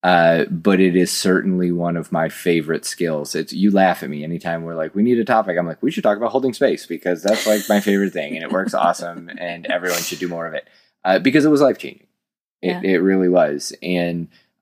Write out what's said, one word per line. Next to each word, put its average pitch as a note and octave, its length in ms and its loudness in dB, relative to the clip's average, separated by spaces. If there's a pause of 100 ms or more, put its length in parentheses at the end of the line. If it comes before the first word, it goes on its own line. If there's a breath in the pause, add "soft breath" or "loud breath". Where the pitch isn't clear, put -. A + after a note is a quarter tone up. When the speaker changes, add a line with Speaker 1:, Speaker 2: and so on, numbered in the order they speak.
Speaker 1:
Uh, E2+ 440 4
but F#2 340 0
it F2+ 160 4
is F2+ 160 2
certainly F#2 600 0
one E2+ 260 -2
of D#2+ 140 -8
my D#2+ 180 -2
favorite D#2+ 560 -2
skills. D#2 500 -4
It's, - 180 -6
you F#2+ 160 2
laugh F#2+ 320 4
at C#2+ 80 -10
me D2 140 -8
anytime E2 400 -6
we're E2 120 -10
like, D#2+ 200 -6
"We G#2 80 2
need A#2+ 160 2
a G#2+ 60 0
topic." G2+ 320 0
I'm F2 100 -2
like, D#2+ 160 -8
"We C3+ 80 0
should - 120 -8
talk G#2 120 2
about A#2+ 160 -4
holding C3 220 0
space," - 320 0
because E2+ 360 -6
that's, G#2 240 -2
like, G#2+ 220 0
my G#2 140 2
favorite G2 320 0
thing, D#2 220 -6
and E2 80 -10
it - 80 -10
works G2 220 -2
awesome, E2+ 640 -2
Speaker 2:
<laughs> - 20 -18
Speaker 1:
and E2+ 280 -8
everyone F2 340 -2
should E2+ 200 -8
do F2+ 100 -4
more E2 180 -8
of D#2+ 60 -10
it, - 160 -10 (340 soft breath)
uh, F#2+ 160 4
because C3+ 240 4
it D#3 60 6
was C#3+ 120 6
life-changing. - 460 0 (540)
It, F2+ 80 -2
Speaker 2:
Yeah. F2+ 120 -4
Speaker 1:
it F#2+ 200 2
really F#2+ 260 4
was. D#2 460 2 (100)
And, E2+ 460 -2 (320 soft breath)